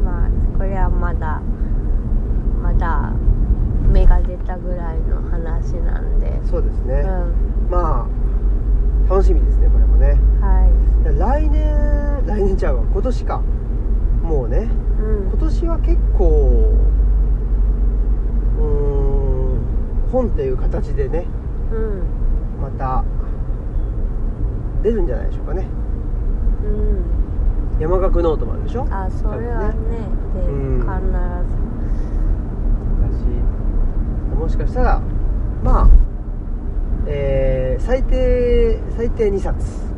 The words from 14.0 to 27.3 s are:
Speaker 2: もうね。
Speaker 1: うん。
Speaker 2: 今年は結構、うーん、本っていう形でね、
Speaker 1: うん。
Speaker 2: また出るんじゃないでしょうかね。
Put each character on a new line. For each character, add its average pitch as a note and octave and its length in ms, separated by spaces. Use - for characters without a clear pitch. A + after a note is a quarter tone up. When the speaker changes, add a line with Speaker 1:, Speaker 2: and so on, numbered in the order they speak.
Speaker 2:
も D3 220
う A2+ 40
ね。 A2+ 200
Speaker 1:
う - 20
ん。 - 20
Speaker 2:
今 - 100
年 D#4+ 280
は D#4+ 120
結 - 200
構、 D3+ 560
う - 20
ー C#3+ 40
ん、 C#3 960
本 B3 160
っ G3+ 40
て D3 120
い C3+ 80
う B2+ 60
形 A2 380
で C#3 140
ね、 - 180
Speaker 1:
う A3+ 40
ん。 G#3 260
Speaker 2:
ま C3+ 80
た B2+ 340
出 G3+ 100
る A3+ 100
ん - 40
じ - 60
ゃ - 40
な - 80
い - 20
で - 60
し - 60
ょ - 40
う - 40
か - 80
ね。 F#3 120